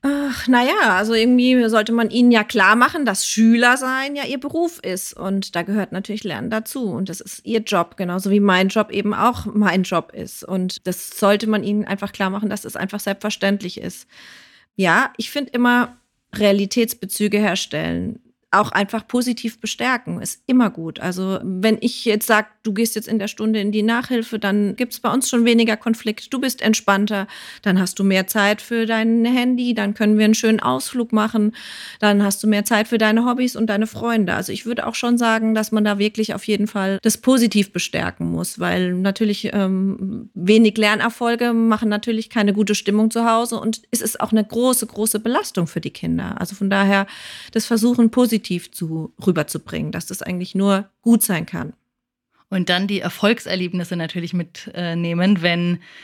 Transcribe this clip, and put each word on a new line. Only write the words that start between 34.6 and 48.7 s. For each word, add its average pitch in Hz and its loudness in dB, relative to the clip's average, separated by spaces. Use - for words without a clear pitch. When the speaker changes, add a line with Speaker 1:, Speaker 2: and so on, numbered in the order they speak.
Speaker 1:
würde 226 -4
auch 226 -8
schon 240 0
sagen, 220 2
dass 214 -2
man 214 2
da 202 0
wirklich 214 -2
auf - -8
jeden 208 0
Fall 196 -2
das 220 0
positiv 226 2
bestärken 175 -4
muss, 170 -6
weil 180 0
natürlich, 196 -2
ähm, 190 -2
wenig 214 6
Lernerfolge 233 0
machen 226 2
natürlich 220 -2
keine 208 2
gute 208 2
Stimmung 214 2
zu 233 0
Hause 233 0
und - -4
es 226 0
ist - -6
auch 214 0
eine 220 4
große, 240 0
große 214 -2
Belastung 233 -2
für - -6
die 147 -8
Kinder. - -4
Also - -6
von 196 -2
daher 196 4
das 220 -2
versuchen, 233 4
positiv 226 2